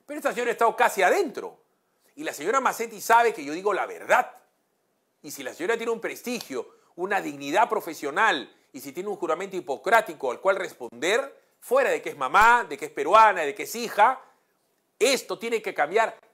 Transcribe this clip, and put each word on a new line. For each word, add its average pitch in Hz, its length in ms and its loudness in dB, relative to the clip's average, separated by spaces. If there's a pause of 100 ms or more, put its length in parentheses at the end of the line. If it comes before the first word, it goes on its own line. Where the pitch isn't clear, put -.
Pero 294 140 -12
esta 269 120 -2
señora 233 200 -2
ha - 20 0
estado 233 240 2
casi 214 260 2
adentro. 220 560 0 (560)
Y 147 80 -14
la 156 100 -8
señora 220 280 -2
Macetti 220 400 -4
sabe 233 320 4
que 151 100 -10
yo 143 100 -8
digo 190 200 -2
la 131 120 -2
verdad. 107 460 0 (920)
Y 147 80 -14
si 139 120 -14
la 120 100 -10
señora 196 220 -2
tiene 233 160 -4
un 226 80 -4
prestigio, 143 760 -8 (200)
una 190 260 -2
dignidad 151 460 0
profesional, 175 880 -2 (160)
y 135 80 -16
si 139 120 -14
tiene 180 180 -8
un 190 60 -6
juramento 180 400 -4
hipocrático 151 760 0
al 117 80 -6
cual 190 180 2
responder, 175 840 -4 (180)
fuera 247 300 0
de 156 120 -2
que 170 80 -10
es 147 80 -12
mamá, 202 520 4
de 143 80 -8
que 151 80 -10
es 143 60 -10
peruana, 185 500 6
de 143 140 -4
que 151 80 -8
es 143 120 -10
hija, 233 460 2 (800)
esto 220 400 0
tiene 226 220 -4
que 190 120 -8
cambiar 185 440 0 (160)